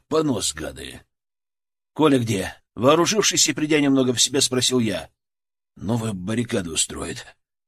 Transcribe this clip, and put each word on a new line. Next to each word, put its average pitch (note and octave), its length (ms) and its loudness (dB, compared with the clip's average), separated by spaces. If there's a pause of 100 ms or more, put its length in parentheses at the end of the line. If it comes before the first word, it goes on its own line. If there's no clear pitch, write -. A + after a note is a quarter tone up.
понос, D3 460 0
гады». C#2 480 -12 (920)
«Коля C#3 260 4
где?» G#2+ 420 -4 (140)
Вооружившись D#3+ 720 2
и D3 60 0
придя D3+ 260 0
немного C3+ 340 4
в A#2+ 80 0
себя, C3 200 0
спросил B2+ 380 0
я. G2 300 -2 (680)
«Новую A2+ 360 -4
баррикаду G2+ 600 -4
устроит». - 520 -6 (420)